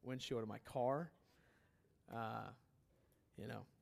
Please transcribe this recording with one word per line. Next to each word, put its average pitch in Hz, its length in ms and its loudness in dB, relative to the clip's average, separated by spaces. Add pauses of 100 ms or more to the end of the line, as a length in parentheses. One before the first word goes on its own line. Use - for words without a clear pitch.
windshield 127 380 0
of 110 60 -2
my 107 120 -6
car, 139 500 2 (1040)
uh, 113 340 -2 (880)
you 110 120 -6
know 110 180 -6 (160)